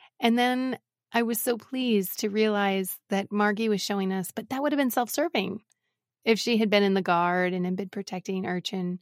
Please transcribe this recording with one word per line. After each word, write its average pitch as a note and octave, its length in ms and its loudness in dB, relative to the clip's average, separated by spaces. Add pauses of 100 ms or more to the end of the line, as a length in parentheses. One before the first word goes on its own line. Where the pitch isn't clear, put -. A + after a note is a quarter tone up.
(200)
And A#3 180 4
then B3+ 400 0 (340)
I A#3 100 2
was A3+ 180 -2
so A#3+ 160 0
pleased A3+ 640 0
to G#3+ 80 0
realize G3+ 680 0 (100)
that G3 240 -4
Margie G#3 360 2
was G#3 120 2
showing G3 320 -2
us, F#3+ 200 -4
but G#3+ 180 -8
that C4 120 -4
would D4 100 0
have C#4+ 60 0
been C4+ 120 2
self-serving A#3+ 720 -2 (600)
if A3+ 140 4
she A#3 200 2
had A3 100 2
been G3+ 140 4
in G3 120 4
the G3 60 2
guard F3+ 540 2
and F3+ 100 -2
had F#3 120 -2
been G3 120 -6
protecting F#3+ 580 -6
Urchin F3+ 540 -4